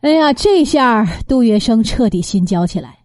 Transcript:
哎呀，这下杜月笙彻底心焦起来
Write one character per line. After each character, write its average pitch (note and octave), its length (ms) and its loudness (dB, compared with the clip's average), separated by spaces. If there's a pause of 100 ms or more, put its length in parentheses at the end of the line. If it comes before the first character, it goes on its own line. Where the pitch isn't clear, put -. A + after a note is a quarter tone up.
哎 D4 120 0
呀， D4+ 200 2
这 F#4+ 320 2
下 B3 400 0 (240)
杜 C4 140 2
月 G#3+ 160 2
笙 A3+ 240 0
彻 A3 260 0
底 F3+ 140 -2
心 F3+ 240 -2
焦 F3 200 -2
起 E3+ 140 -6
来 A#2+ 240 -18